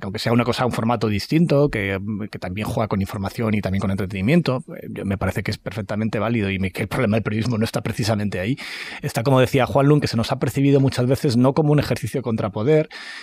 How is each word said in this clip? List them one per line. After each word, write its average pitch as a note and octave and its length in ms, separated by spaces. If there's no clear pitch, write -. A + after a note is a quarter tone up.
aunque G#2 180
sea A#2 140
una A#2+ 100
cosa, B2 220
un A#2 80
formato A2+ 340
distinto, C#3+ 600
que, G2 280
que - 80
también G#2 300
juega A2 220
con G2+ 100
información G#2 540
y G#2 80
también G2 180
con G2 120
entretenimiento, G2+ 760
eh, - 140
yo, G2+ 160
me G2 120
parece F#2+ 240
que G#2 100
es G2+ 60
perfectamente G#2+ 600
válido G#2+ 320
y F#2+ 80
me, F#2 120
que - 100
el G#2+ 80
problema A2 260
del G#2+ 80
periodismo A2+ 340
no G#2+ 60
está B2 160
precisamente G#2 600
ahí. A#2 160
Está, C3+ 220
como C3 160
decía B2+ 260
Juan C3+ 220
Lun, D3 140
que A#2 60
se A2+ 100
nos A2+ 160
ha C3 60
percibido C#3 420
muchas B2+ 260
veces C3 300
no B2+ 160
como D3+ 180
un D3 80
ejercicio B2 420
contra A2+ 280
poder, D3+ 400